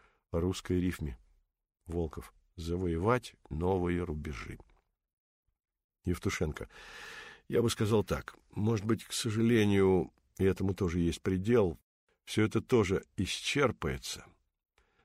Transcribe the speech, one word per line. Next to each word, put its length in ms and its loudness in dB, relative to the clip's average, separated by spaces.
русской 480 0
рифме. 380 -2
Волков. 480 -6
Завоевать 800 -2
новые 540 0
рубежи. 540 -8
Евтушенко. 640 -4
Я 120 2
бы 80 2
сказал 340 2
так, 320 -6
может 320 0
быть, 200 0
к 100 -12
сожалению, 960 4
и 40 2
этому 300 2
тоже 260 0
есть 220 0
предел, 560 2
всё 180 2
это 180 2
тоже 440 2
исчерпается, 1080 -2